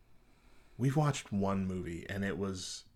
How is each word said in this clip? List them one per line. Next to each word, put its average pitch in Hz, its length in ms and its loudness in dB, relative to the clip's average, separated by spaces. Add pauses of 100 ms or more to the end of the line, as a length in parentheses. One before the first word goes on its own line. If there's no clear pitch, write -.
(800)
we've 131 180 2
watched 147 360 2
one 98 340 2
movie, 87 420 -4
and 98 160 -2
it 90 140 -2
was 95 460 -4 (120)